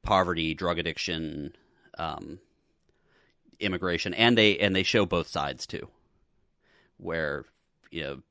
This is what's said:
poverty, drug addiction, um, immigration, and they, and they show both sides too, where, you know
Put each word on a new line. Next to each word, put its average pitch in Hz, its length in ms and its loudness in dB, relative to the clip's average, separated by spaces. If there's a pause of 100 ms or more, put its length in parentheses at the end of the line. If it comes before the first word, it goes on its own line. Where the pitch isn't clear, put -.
poverty, 87 500 2
drug 85 260 -2
addiction, 80 720 -6 (440)
um, 78 420 -8 (1200)
immigration, 90 540 -2
and 117 240 4
they, 107 220 6
and 95 160 2
they 95 80 2
show 104 220 4
both 85 220 0
sides 71 400 -6
too, - 220 -10 (1080)
where, 80 480 -4 (460)
you 80 120 -8
know 69 280 -8